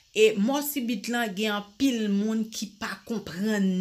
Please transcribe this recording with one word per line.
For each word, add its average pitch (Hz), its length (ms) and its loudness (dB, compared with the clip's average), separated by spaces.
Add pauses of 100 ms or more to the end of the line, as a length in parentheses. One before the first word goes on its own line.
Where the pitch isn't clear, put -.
e, 214 260 6
mò 269 320 0
sibit 233 480 -4
lan 240 160 0
gen 208 240 -2
anpil 220 560 0
moun 214 400 2
ki 190 300 -10
pa 226 100 -6 (160)
konprann 202 640 -2 (140)